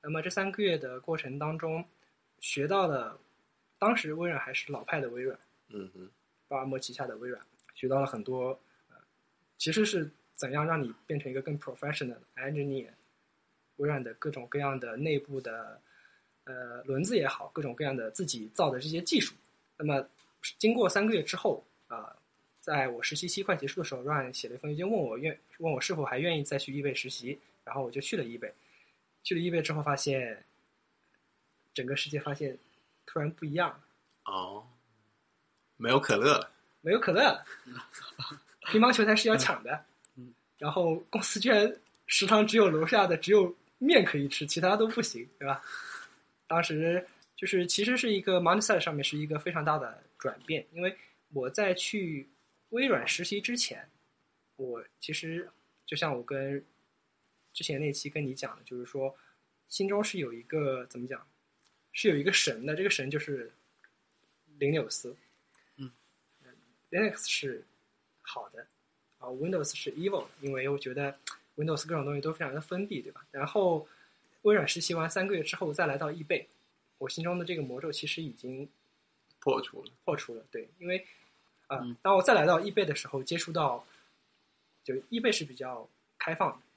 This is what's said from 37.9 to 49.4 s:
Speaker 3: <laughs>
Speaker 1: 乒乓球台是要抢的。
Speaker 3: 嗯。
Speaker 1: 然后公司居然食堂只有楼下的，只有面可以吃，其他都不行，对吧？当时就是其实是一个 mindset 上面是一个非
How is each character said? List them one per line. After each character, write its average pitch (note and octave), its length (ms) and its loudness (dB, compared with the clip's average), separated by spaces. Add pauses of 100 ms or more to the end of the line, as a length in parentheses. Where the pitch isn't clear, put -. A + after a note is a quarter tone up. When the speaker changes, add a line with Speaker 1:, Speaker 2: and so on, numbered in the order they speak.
Speaker 3:
<laughs> - 640 -12
Speaker 1:
乒 A3 80 8
乓 B3 140 8
球 A3+ 100 6
台 G#3+ 120 8
是 G#3+ 120 4
要 A3 80 6
抢 - 280 2
的。 C#3 200 -6 (320)
Speaker 3:
嗯。 B2 180 -18 (240)
Speaker 1:
然 D3 140 -2
后 E3 240 4 (140)
公 G#3 120 -2
司 - 180 -2
居 A#3 100 2
然 G#3+ 260 6 (300)
食 - 200 2
堂 G#3+ 220 8
只 G#3+ 80 2
有 G#3 140 10
楼 D#3 180 4
下 F3 180 8
的， E3 120 4
只 F3+ 140 2
有 F#3+ 220 8 (240)
面 C4 280 8
可 - 120 0
以 C#3+ 100 0
吃， D3 200 -4
其 E3 140 -2
他 F#3 160 4
都 A3 100 4
不 A3 140 -2
行， A#2+ 260 -6 (100)
对 C#3 80 -8
吧？ C#3 160 -2 (840)
当 E3 160 2
时 E3 420 0 (300)
就 - 100 -6
是 F3+ 220 2
其 G3+ 160 2
实 B3 140 2
是 A3+ 160 2
一 F#3+ 80 2
个 F#3 180 4
mindset F#3 400 4
上 D#3 160 -2
面 C#3+ 80 -2
是 D3 140 -2
一 D3+ 100 -4
个 D3+ 100 -2
非 E3+ 140 -4